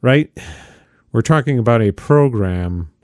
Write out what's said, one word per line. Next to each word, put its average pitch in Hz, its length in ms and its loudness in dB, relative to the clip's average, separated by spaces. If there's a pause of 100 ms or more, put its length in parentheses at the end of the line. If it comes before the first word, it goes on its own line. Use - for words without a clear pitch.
Right? 139 300 2 (800)
We're 113 100 -2
talking 143 360 0
about 117 240 2
a 101 120 0
program 92 960 -2 (120)